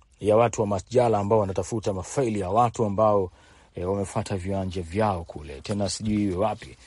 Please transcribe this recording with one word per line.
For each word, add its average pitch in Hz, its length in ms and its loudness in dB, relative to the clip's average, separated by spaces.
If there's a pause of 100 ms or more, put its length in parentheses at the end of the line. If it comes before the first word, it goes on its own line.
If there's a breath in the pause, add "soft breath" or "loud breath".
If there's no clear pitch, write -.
(200)
ya 107 180 4
watu 117 240 4
wa 101 60 0
masjala 110 520 2
ambao 101 200 4
wanatafuta 101 540 -2
mafaili 107 460 -2
ya 90 100 -4
watu 113 360 2
ambao, 101 460 2 (440 soft breath)
eh, 90 140 -4
wamefuata 101 480 -4
viwanja 92 440 -4
vyao 92 420 0
kule. 73 380 -14
Tena 101 280 -2
sijui 104 340 0
iwe 95 120 0
wapi, 104 520 -4